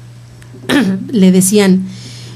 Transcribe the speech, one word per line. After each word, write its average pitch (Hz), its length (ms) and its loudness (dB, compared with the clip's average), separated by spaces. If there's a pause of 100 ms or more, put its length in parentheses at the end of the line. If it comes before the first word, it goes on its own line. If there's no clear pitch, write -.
(680)
<clears throat> 190 440 -2
le 185 200 4
decían, 190 520 2 (520)